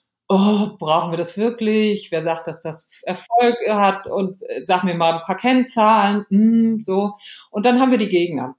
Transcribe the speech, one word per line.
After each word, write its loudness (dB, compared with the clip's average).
"Oh, 2
brauchen 0
wir -4
das -6
wirklich? 0
Wer -2
sagt, -4
dass -12
das -12
Erfolg 0
hat? 0
Und, -6
äh, -10
sag 0
mir 0
mal 2
ein -8
paar -6
Kennzahlen." 2
Hm, 2
so. -2
Und -4
dann 4
haben 4
wir 4
die -2
Gegner. -2